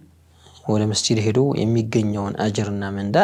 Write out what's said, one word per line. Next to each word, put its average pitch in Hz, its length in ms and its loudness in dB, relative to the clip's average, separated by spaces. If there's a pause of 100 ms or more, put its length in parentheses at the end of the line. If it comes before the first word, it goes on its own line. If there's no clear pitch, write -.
(680)
ወደ 107 200 2
መስጂድ 107 340 0
ሄዶ 110 200 2 (160)
የሚገኘውን 107 840 0
አጅርና 101 520 -2
ምንዳ 98 340 -2